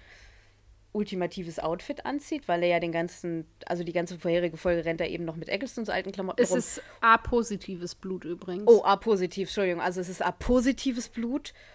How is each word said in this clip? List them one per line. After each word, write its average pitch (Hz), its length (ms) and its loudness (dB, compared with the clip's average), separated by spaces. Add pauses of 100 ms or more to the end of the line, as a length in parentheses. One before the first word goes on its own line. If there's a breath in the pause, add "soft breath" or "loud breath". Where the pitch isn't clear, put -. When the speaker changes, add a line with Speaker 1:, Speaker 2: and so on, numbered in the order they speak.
(920 soft breath)
Speaker 1:
ultimatives 180 680 -4
Outfit - 480 -4
anzieht, 285 420 -6
weil 175 140 2
er 175 60 4
ja 170 120 4
den 170 120 -2
ganzen, 165 540 -4 (200)
also 175 180 -2
die 165 80 -6
ganze 170 260 -2
vorherige 170 380 0
Folge 170 280 0
rennt 165 160 -2
er 170 100 -2
eben 170 140 -6
noch 160 120 -6
mit 165 120 -10
Ecclestons 226 420 -4
alten 190 220 -4
Klamotten 185 300 -4
Speaker 2:
Es 190 80 2
Speaker 1:
rum. 185 80 2
Speaker 2:
ist - 220 -4 (200 loud breath)
A-positives 220 960 2
Blut 190 280 -8
übrigens. 175 420 -6
Speaker 1:
Oh, 233 180 12
A-positiv, 196 640 2
Entschuldigung. 180 340 0
Also 180 180 0
es 175 80 -4
ist 185 140 -6
A-positives 240 880 0
Blut. 240 440 -6 (220 soft breath)